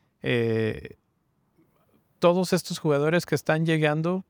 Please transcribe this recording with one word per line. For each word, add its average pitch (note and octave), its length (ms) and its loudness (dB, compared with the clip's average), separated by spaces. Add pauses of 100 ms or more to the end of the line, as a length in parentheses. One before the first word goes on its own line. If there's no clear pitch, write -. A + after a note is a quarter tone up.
(220)
Eh, A2+ 760 -2 (1200)
todos F3 340 2
estos F3+ 280 -4
jugadores D#3 460 0
que D#3 100 0
están D#3+ 280 -2
llegando, D#3+ 640 0